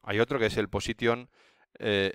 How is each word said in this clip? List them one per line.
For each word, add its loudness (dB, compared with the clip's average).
Hay -2
otro 0
que 2
es 0
el 0
position, -2
eh, 0